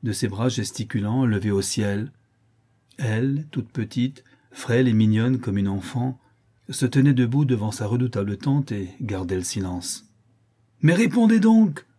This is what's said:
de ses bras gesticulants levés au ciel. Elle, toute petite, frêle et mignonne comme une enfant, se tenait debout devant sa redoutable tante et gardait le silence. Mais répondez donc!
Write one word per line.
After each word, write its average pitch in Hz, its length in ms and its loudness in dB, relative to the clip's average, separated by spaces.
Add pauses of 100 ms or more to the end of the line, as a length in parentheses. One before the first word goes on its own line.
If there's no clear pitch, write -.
de 113 100 -2
ses 107 160 -2
bras 104 200 -2
gesticulants 110 760 -2
levés 104 240 0
au 98 120 0
ciel. 101 500 -4 (840)
Elle, 135 520 -2
toute 113 180 -6
petite, 123 560 -4 (260)
frêle 127 380 0
et 117 40 2
mignonne 110 460 4
comme 101 200 -4
une 98 100 0
enfant, 120 500 -6 (520)
se - 160 -4
tenait 135 280 4
debout 127 300 2
devant 110 280 0
sa 107 140 -6
redoutable 104 500 -2
tante 139 360 -2
et 98 180 -6 (100)
gardait 95 360 -4
le 92 60 -2
silence. 90 640 -6 (760)
Mais 156 120 6
répondez 226 460 4
donc! 220 460 4 (120)